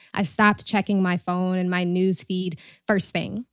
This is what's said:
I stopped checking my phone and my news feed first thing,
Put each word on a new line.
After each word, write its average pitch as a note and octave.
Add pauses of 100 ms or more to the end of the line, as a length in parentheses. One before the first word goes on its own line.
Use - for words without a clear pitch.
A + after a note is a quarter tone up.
(120)
I G3
stopped G#3
checking G3
my F3+
phone F#3
and F3+
my F3+
news F3+
feed F#3 (280)
first G3+
thing, F#3+